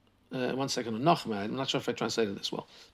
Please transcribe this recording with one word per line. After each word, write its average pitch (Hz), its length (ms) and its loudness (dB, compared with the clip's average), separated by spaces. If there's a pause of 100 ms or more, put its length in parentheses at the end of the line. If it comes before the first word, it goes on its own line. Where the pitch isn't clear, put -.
(320)
uh, 123 200 0
one 135 160 0
second, 113 320 -2
Nachman, 110 440 2
I'm 120 120 -2
not 131 120 -2
sure 139 120 2
if - 80 -2
I 120 40 2
translated 110 460 0
this - 120 -6
well. - 180 -6 (260)